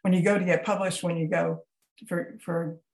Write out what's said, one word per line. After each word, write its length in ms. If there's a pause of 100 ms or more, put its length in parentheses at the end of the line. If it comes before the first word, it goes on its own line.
when 100
you 80
go 160
to 80
get 180
published, 380
when 160
you 100
go 360 (440)
for, 360
for 340 (160)